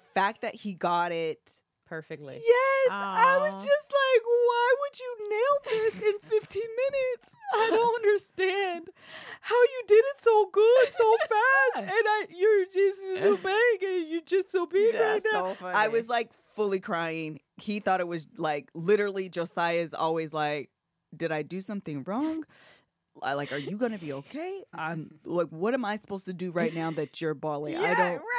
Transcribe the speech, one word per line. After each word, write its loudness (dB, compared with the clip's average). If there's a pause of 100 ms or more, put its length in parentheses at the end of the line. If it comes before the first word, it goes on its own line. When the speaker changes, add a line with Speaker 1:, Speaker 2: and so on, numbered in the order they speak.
(140)
Speaker 1:
fact 0
that -8
he -10
got 0
it -8 (240)
Speaker 2:
Perfectly. -14
Speaker 1:
Yes, 4
I 4
was 0
Speaker 2:
Aw. -10
Speaker 1:
just 2
like, 4
"Why 4
would -8
you -10
nail 2
this 0
in 0
fifteen -2
minutes? -4 (220)
I 2
don't 2
Speaker 2:
<laughs> -2
Speaker 1:
understand 0 (500)
how -2
you 4
did 8
it -14
so 4
good, 6
so 4
Speaker 2:
<laughs> 2
Speaker 1:
fast, 2
and -8
I, 0
you're 2
just 0 (240)
so 6
Speaker 2:
<laughs> -
Speaker 1:
big, 2
and -2
you're -6
just -2
so 0
big 2
right -2 (240)
Speaker 2:
That's -2
Speaker 1:
now." -2
Speaker 2:
so -14
Speaker 1:
I -8
Speaker 2:
funny. 2
Speaker 1:
was, 0
like, -2 (220)
fully -2
crying. -6 (180)
He -6
thought 0
it -2
was, -8 (100)
like, -4
literally 0
Josiah's -2
always -2
like, -4 (480)
"Did -4
I -2
do -8
something -8
wrong? -4 (760)
I, -4
like, -6
are -6
you -8
gonna -4
be -10
okay? -10 (100)
I'm -10
like, -2
what -4
am -2
I -4
supposed -12
to -8
do -8
right -2
now -4
that -6
you're -2
bawling? -6
I -2
Speaker 2:
Yeah, 2 (160)
Speaker 1:
don't, -6 (180)